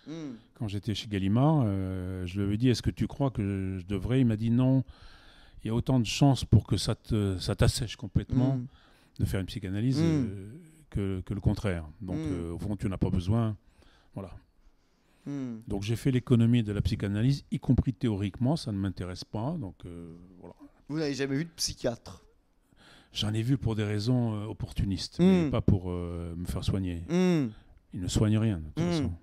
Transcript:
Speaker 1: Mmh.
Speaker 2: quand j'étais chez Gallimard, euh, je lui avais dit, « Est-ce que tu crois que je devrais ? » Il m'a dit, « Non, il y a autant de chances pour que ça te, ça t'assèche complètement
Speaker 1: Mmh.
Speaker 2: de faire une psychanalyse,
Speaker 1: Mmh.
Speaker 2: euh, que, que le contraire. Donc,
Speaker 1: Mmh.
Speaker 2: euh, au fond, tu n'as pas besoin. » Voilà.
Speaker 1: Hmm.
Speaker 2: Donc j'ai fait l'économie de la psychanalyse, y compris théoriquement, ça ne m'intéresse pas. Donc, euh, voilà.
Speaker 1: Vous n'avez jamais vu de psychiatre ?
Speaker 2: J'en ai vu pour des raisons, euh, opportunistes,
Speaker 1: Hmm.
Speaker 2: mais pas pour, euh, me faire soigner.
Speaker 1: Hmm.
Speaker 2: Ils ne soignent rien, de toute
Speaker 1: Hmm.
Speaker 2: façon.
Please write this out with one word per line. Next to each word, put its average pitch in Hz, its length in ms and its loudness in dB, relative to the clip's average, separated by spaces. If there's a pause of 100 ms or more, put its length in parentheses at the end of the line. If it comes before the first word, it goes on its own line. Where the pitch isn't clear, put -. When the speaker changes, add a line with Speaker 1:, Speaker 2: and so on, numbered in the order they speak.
Speaker 1:
Mmh. 139 40 -14 (440)
Speaker 2:
quand 117 120 -6
j'étais 101 260 -4
chez - 140 -6
Gallimard, 110 580 4
euh, 92 600 -4
je 90 140 -4
lui 101 80 0
avais 104 100 0
dit, « 127 120 4
Est-ce 113 140 2
que 107 80 0
tu 107 160 -2
crois 139 240 -2
que 95 480 -2
je 87 60 -10
devrais ? » 101 360 0
Il 127 60 6
m'a 110 100 4
dit, « 113 140 -2
Non, 131 320 4 (800)
il - 40 -6
y - 40 -2
a - 20 -2
autant 123 260 2
de 113 60 2
chances 139 400 4
pour - 220 8
que 110 100 2
ça - 180 0
te, 101 440 0
ça 98 160 -2
t'assèche 113 400 2
complètement 123 640 0
Speaker 1:
Mmh. 123 100 -6 (520)
Speaker 2:
de - 60 2
faire - 140 0
une 92 80 -2
psychanalyse, 110 520 -2
Speaker 1:
Mmh. 160 60 2
Speaker 2:
euh, 110 460 -2 (400)
que, 98 340 -2
que - 80 -8
le 101 80 -4
contraire. 95 440 0 (160)
Donc, 92 160 -6
Speaker 1:
Mmh. 160 160 -4
Speaker 2:
euh, 85 200 -6
au 85 60 -8
fond, 98 160 -4
tu 110 120 -6
n'as 92 100 -4
pas 95 120 0
besoin. » 101 480 0 (560)
Voilà. 98 160 -12 (960)
Speaker 1:
Hmm. 131 340 -10 (100)
Speaker 2:
Donc 101 140 -6
j'ai 110 120 -2
fait 139 160 -2
l'économie 120 520 4
de 104 100 -4
la 104 80 0
psychanalyse, 107 680 0
y - 80 -4
compris 131 360 2
théoriquement, 110 640 -2
ça 110 160 -6
ne 101 40 -2
m'intéresse 92 460 -6
pas. 127 340 -6
Donc, 95 180 -10 (100)
euh, 85 280 -14 (280)
voilà. 87 120 -18 (360)
Speaker 1:
Vous 151 100 -4
n'avez 147 140 -2
jamais 135 240 -2
vu 160 80 -2
de 170 100 -14
psychiatre ? - 720 -6 (880)
Speaker 2:
J'en 107 200 -2
ai 110 80 0
vu 127 160 2
pour 110 180 -2
des 107 100 0
raisons, 110 500 0
euh, 104 120 -8
opportunistes, - 720 -4
Speaker 1:
Hmm. 170 40 6 (220)
Speaker 2:
mais 143 40 -2
pas 117 120 2
pour, 92 280 2
euh, 85 460 -6
me 87 100 -6
faire 92 200 -6
soigner. 90 440 -2
Speaker 1:
Hmm. 170 380 2 (460)
Speaker 2:
Ils 98 80 -8
ne 90 80 -4
soignent 107 280 6
rien, 107 200 4
de 80 80 -6
toute 78 180 -2
Speaker 1:
Hmm. 175 80 2
Speaker 2:
façon. 147 200 2 (100)